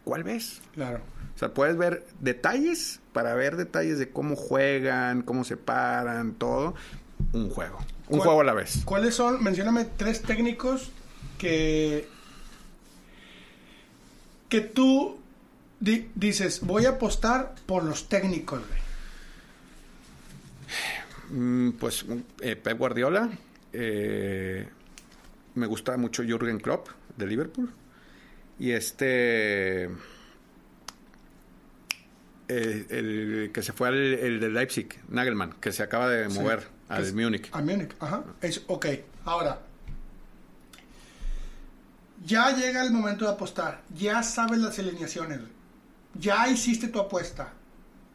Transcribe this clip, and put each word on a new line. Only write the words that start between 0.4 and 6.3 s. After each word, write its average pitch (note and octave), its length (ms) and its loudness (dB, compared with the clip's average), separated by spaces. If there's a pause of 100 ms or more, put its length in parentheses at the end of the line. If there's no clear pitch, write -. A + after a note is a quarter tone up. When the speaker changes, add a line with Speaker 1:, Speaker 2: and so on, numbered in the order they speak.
Speaker 2:
Claro. B2 260 -4 (340)
Speaker 1:
O - 40 -12
sea, C3 140 -2
puedes D3 240 4
ver E3+ 300 0 (120)
detalles A3+ 840 0 (120)
para A#2 220 2
ver C#3 220 2
detalles E3 420 0
de C3 120 -2
cómo D3 240 -2
juegan, C3 880 2
cómo B2 220 0
se A#2+ 140 -4
paran, A#2+ 760 0